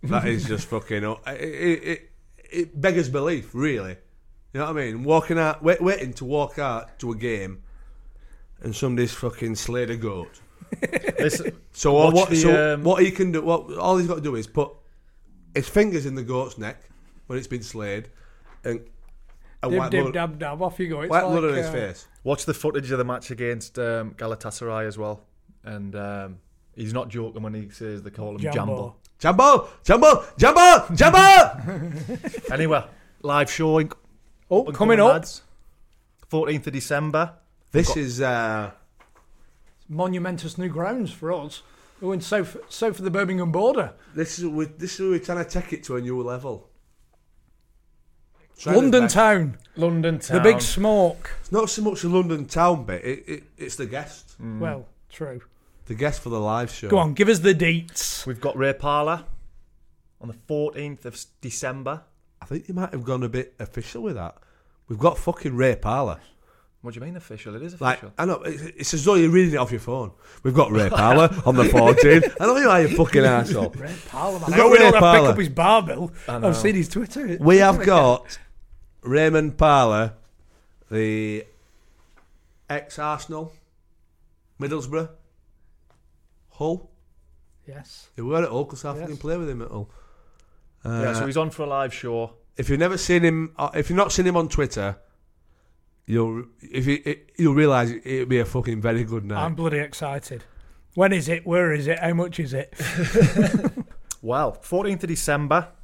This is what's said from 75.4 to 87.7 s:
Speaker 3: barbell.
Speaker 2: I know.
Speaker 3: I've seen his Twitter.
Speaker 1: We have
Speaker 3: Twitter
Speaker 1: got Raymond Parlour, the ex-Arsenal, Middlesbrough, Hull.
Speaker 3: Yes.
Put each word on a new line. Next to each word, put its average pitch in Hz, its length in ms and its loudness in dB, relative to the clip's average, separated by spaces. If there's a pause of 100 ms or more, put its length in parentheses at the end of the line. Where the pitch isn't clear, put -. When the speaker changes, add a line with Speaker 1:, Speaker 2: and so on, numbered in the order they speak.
Speaker 3:
barbell. 170 640 2 (160)
Speaker 2:
I 120 100 -6
know. 220 100 2
Speaker 3:
I've 165 80 2
seen 220 200 2
his 175 120 0
Twitter. 220 520 -6
Speaker 1:
We 165 180 8
have 196 180 8
Speaker 3:
Twitter 190 140 2
Speaker 1:
got 135 480 4 (640)
Raymond 156 560 0
Parlour, 117 560 4 (760)
the 107 540 -4 (1200)
ex-Arsenal, 151 840 -10 (1080)
Middlesbrough, 151 480 -6 (1400)
Hull. 165 400 -8 (760)
Speaker 3:
Yes. - 500 -20